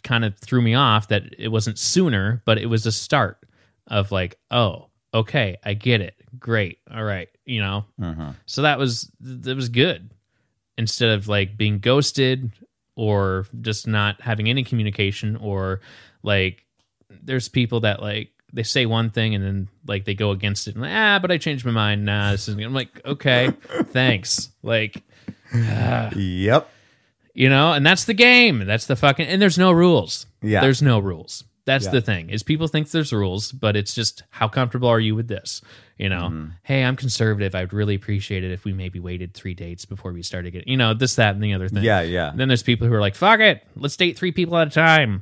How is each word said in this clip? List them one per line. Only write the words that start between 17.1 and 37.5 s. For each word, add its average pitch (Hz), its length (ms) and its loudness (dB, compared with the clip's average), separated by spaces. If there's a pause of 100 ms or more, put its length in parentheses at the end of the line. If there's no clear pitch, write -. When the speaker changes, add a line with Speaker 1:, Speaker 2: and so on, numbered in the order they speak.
Speaker 1:
there's 131 260 -4
people 120 320 0
that, 104 200 0
like, 104 300 -8 (220)
they 120 100 -6
say 127 220 0
one 113 240 0
thing 110 260 -2
and 98 80 -2
then, 98 240 -4 (200)
like, 98 180 -4
they 104 100 -4
go 101 160 0
against 101 360 -4
it 101 80 -12
and, 113 100 -8
"Ah, 202 360 2
but 180 100 -2
I 175 60 2
changed 143 280 -6
my 123 60 0
mind. 104 340 0
Nah, 101 260 0
this 98 160 -2
isn't," 104 160 -6
I'm 120 100 -8
like, - 320 -8
"Okay, 131 460 2 (180)
Speaker 2:
<laughs> - 180 -4
Speaker 1:
thanks." 123 640 0 (140)
Like, 110 400 -2 (500)
ah. 113 600 0
Speaker 2:
Yep. 98 540 0 (640)
Speaker 1:
You 131 160 4
know, 143 240 4
and 143 120 2
that's 180 200 4
the 233 80 0
game. 233 520 8
That's 107 220 0
the 135 80 2
fucking, 139 320 2
and 190 140 0
there's 180 160 6
no 185 140 6
rules. 170 540 4 (160)
Speaker 2:
Yeah. 107 200 4
Speaker 1:
There's 135 200 4
no 127 180 4
rules. 95 440 -8 (220)
That's 131 200 0
Speaker 2:
Yeah. 95 60 -2
Speaker 1:
the 131 100 2
thing, 87 300 -4
is 107 120 -4
people 156 240 -2
think 151 220 -2
there's 156 240 -2
rules, 101 380 -2
but 107 260 0
it's 101 160 -4
just, - 380 -4
how - 160 -2
comfortable 123 420 0
are 117 100 4
you 107 160 0
with 113 120 -4
this? - 340 -10 (360)
You 98 120 -4
know, 87 140 -4
Speaker 2:
Mm-hmm. 80 220 -6 (180)
Speaker 1:
"Hey, 135 200 0
I'm 127 120 0
conservative. 110 580 -2